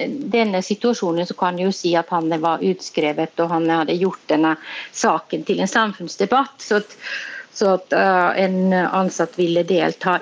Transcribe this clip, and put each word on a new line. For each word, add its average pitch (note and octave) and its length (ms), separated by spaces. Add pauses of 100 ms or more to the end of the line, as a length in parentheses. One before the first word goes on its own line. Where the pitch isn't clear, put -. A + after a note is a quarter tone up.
(300)
denne G#3+ 320
situasjonen G3 640
så - 100
kan F3+ 200
jeg F#3 100
jo F#3+ 60
si F3 200
at E3+ 160
han E3 280
var D#3+ 260
utskrevet, D#3+ 760
og E3+ 140
han E3 180
hadde E3 280
gjort F#3 280
denne D#3 280 (340)
saken E3 580
til F3+ 160
en F#3+ 80
samfunnsdebatt, A3 880
så G#3 220
at, - 160 (540)
så G3 240
at, - 200
eh, F#3 480
en F#3 320
ansatt F3+ 640
ville E3+ 280
delta F3 560